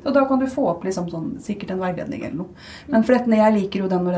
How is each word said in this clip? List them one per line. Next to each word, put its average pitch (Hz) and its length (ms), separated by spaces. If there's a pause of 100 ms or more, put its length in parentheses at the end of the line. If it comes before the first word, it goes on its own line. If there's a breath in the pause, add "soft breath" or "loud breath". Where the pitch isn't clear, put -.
Og 269 80
da 269 140
kan 269 120
du 262 80
få 254 220
opp 165 160
liksom 185 260
sånn, 160 200 (100)
sikkert 202 300
en 185 100
veiledning 180 440
eller - 120
noe. 175 120 (400 loud breath)
Men 233 140
for 247 120
dette, 247 160
jeg 214 240
liker 196 260
jo 190 80
den 180 160
når 180 140